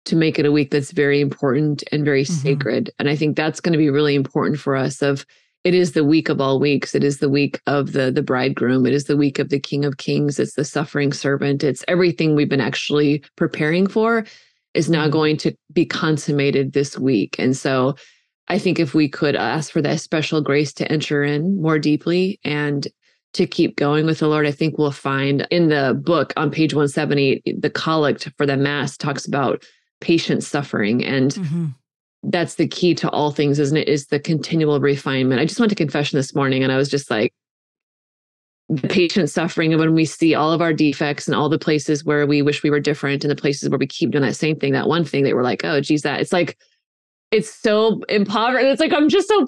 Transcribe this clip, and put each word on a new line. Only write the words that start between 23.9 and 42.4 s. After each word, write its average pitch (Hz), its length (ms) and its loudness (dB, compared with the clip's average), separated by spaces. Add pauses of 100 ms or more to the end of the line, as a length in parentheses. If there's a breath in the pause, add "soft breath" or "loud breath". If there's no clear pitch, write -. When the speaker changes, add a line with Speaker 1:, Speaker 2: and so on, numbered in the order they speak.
Speaker 1:
with 160 140 0
the 156 80 2
Lord, 151 180 2
I 147 40 0
think 151 280 -2
we'll 151 120 2
find 139 600 -2
in 170 180 4
the 139 340 2
book 165 360 0
on 151 120 0
page 156 240 0
one 143 140 2
seventy, 143 540 0 (160)
the 147 120 -2
collect 156 680 -2
for 147 80 0
the 139 100 0
Mass 139 400 -2
talks - 300 -6
about 127 360 -2 (380 soft breath)
patient 165 420 0
suffering. 123 640 -2
And 131 280 0
Speaker 2:
Mm-hmm. 170 340 -4 (580)
Speaker 1:
that's 165 300 -2
the 160 120 0
key 175 280 0
to - 160 -2
all 147 200 0
things, 143 280 0
isn't 147 180 2
it? - 120 0
Is 143 180 0
the 147 140 -2
continual 151 600 0
refinement. 135 600 0
I 151 40 2
just 165 160 -2
went 226 100 4
to 202 60 -2
confession 147 420 -2
this 131 160 -4
morning 131 280 0
and 131 100 0
I 131 60 2
was 139 100 0
just 139 220 -4
like, 113 220 0 (1400)
the 147 200 -2
patient 175 400 2
suffering 165 460 0
of 156 60 2
when 160 140 4
we 160 100 4
see 156 300 2
all 156 180 2
of 165 100 0
our 165 100 2
defects 147 540 0
and 147 80 -2
all 139 140 2
the 160 100 0
places 151 460 -2
where 147 220 2
we 147 160 2